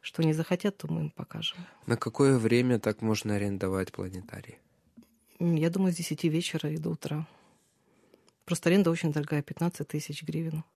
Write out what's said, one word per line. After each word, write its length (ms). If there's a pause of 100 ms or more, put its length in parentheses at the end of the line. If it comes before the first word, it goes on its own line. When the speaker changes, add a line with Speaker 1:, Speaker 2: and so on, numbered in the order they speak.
Speaker 1:
Что 160
не 120
захотят, 440
то 100
мы 140
им 80
покажем. 480 (300)
Speaker 2:
На 100
какое 400
время 400
так 240
можно 360
арендовать 540
планетарий? 680 (800)
Speaker 1:
М, 160
я 160
думаю, 220
с 20
десяти 340
вечера 400
и 80
до 140
утра. 360 (1200)
Просто 240
аренда 220
очень 200
дорогая, 300
пятнадцать 460
тысяч 340
гривен. 420 (120)